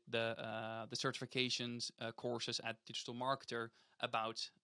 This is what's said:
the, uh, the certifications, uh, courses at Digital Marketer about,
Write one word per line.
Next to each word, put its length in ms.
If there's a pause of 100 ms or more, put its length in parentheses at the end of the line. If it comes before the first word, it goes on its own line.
the, 300
uh, 520
the 60
certifications, 1040
uh, 120
courses 520
at 120 (100)
Digital 300
Marketer 540 (320)
about, 480 (140)